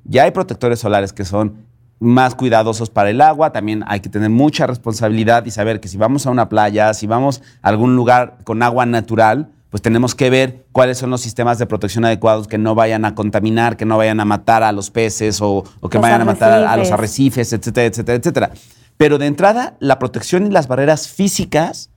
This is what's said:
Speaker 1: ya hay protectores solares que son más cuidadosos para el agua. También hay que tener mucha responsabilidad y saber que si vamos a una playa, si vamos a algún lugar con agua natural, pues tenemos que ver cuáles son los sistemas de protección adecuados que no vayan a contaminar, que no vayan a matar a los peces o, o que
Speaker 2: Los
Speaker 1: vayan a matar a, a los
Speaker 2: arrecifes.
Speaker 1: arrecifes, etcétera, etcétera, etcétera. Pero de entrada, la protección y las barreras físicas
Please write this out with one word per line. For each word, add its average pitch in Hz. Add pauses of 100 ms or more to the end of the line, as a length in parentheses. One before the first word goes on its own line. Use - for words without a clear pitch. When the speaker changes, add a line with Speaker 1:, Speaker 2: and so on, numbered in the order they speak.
Speaker 1:
ya 127
hay 180
protectores 120
solares 101
que 101
son 104 (320)
más 123
cuidadosos 113
para 104
el 120
agua. 156
También 107
hay 101
que 95
tener 107
mucha 147
responsabilidad 113
y 120
saber 107
que -
si 90
vamos 131
a 131
una 120
playa, 107
si 107
vamos 123 (200)
a 95
algún 120
lugar 123
con 113
agua 120
natural, 113 (220)
pues 101
tenemos 120
que 131
ver 131
cuáles 127
son 127
los 123
sistemas 117
de 117
protección 107
adecuados 110
que 110
no 110
vayan 110
a 107
contaminar, 110
que -
no 110
vayan 110
a 104
matar 104
a 107
los 101
peces 107
o, 98 (160)
o -
que 113
Speaker 2:
Los 110
Speaker 1:
vayan 117
a 117
matar 110
a, 110
a 117
los -
Speaker 2:
arrecifes. -
Speaker 1:
arrecifes, 113
etcétera, 117
etcétera, 120
etcétera. 127 (480)
Pero 147
de 143
entrada, 196
la 135
protección 131
y 208
las 165
barreras 139
físicas 185